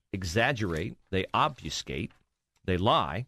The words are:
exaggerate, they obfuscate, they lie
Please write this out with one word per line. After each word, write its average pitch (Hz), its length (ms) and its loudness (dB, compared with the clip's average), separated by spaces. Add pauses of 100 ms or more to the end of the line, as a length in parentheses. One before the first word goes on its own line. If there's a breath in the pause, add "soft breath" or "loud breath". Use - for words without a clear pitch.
(120)
exaggerate, 98 840 0 (140)
they 95 220 0
obfuscate, 110 800 -2 (520)
they 92 120 0
lie 101 520 2